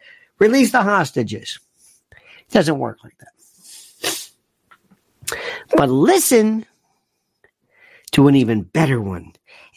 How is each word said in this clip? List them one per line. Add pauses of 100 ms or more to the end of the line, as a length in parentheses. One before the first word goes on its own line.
(380)
Release
the
hostages. (540)
It
doesn't
work
like
that. (1500)
But
listen (1500)
to
an
even
better
one. (440)